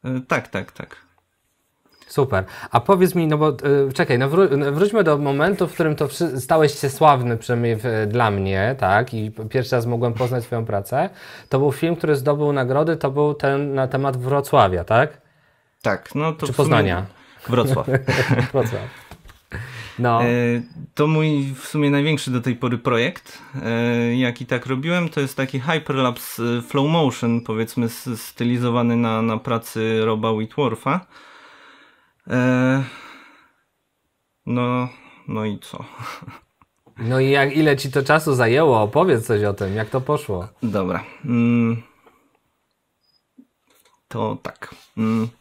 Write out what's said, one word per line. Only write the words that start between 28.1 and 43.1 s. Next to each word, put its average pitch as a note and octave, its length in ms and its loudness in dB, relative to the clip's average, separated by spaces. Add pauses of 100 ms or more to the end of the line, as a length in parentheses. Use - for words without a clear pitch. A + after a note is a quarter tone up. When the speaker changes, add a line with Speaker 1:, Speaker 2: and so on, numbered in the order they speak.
Speaker 1:
stylizowany A#2+ 760 0
na, A2+ 260 0
na A2+ 160 -2
pracy A2+ 680 -2
Roba A2+ 260 0
Whitwortha. A2+ 720 -2 (1300)
E, B2+ 540 2 (1600)
no, B2 420 -2 (400)
no A2 160 -4
i G#2+ 140 -4
co? - 260 -14
<laughs> - 40 -18 (1120)
Speaker 2:
No B2 220 0
i C3 100 4
jak, C#3 260 2
ile D3+ 200 4
ci C3+ 140 -6
to C3+ 120 0
czasu D3+ 320 4
zajęło? B2 480 4
Opowiedz B2+ 440 2
coś G#2 180 2
o G2+ 100 0
tym, G2 200 -4
jak G#2+ 160 -4
to C3 100 -2
poszło. A2+ 480 -4 (140)
Speaker 1:
Dobra. F#2+ 420 -2 (200)
Mm. A#2 580 0 (2250)